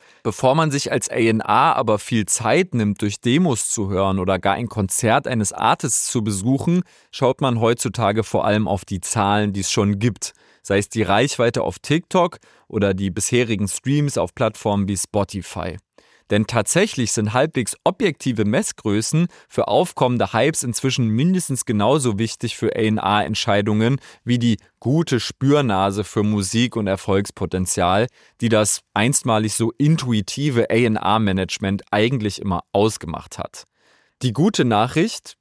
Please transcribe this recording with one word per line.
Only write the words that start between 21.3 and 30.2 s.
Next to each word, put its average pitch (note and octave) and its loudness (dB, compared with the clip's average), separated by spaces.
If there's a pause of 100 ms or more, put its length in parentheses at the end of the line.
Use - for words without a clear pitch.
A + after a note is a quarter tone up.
genauso A#2 2
wichtig A2+ -4
für - -2
A A2 2
and G#2+ 0
R-Entscheidungen G#2+ 0 (260)
wie A#2+ 0
die A#2 2 (240)
gute C#3 0
Spürnase G#2 0
für - -2
Musik G#2+ 0
und G#2+ -2
Erfolgspotenzial, F#2+ 0 (320)
die A#2+ 0
das G#2+ 2 (140)
einstmalig A2 0
so A2+ -2
intuitive C3 0